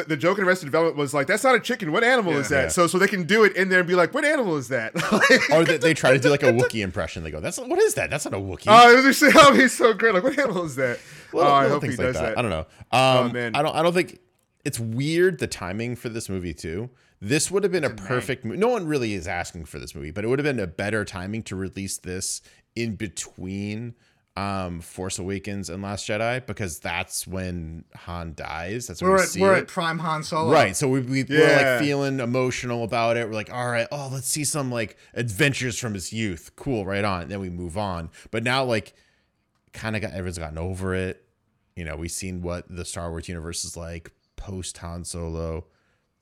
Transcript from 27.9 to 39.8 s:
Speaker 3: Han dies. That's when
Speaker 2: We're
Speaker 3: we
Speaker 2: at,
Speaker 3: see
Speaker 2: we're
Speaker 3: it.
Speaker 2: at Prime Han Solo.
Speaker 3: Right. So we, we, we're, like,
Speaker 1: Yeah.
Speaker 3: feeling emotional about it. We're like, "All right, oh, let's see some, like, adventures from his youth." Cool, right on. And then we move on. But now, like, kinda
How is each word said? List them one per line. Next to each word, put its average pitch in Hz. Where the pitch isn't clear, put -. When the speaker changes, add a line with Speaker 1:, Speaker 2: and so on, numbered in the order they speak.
Speaker 3:
Han 85
dies. 90
That's 90
when 180
Speaker 2:
We're 190
Speaker 3:
we 185
Speaker 2:
at, 165
Speaker 3:
see 175
Speaker 2:
we're 190
Speaker 3:
it. -
Speaker 2:
at 143
Prime 165
Han 156
Solo. 160
Speaker 3:
Right. 113
So 143
we, 135
we, 131
we're, 143
like, 147
Speaker 1:
Yeah. 131
Speaker 3:
feeling 139
emotional 123
about 117
it. 117
We're 110
like, 107
"All 123
right, 117
oh, 143
let's 131
see 151
some, 131
like, 113
adventures 123
from 113
his 92
youth." 107
Cool, 110
right 101
on. 92
And 73
then 101
we 95
move 87
on. 87
But 113
now, 131
like, 113
kinda 110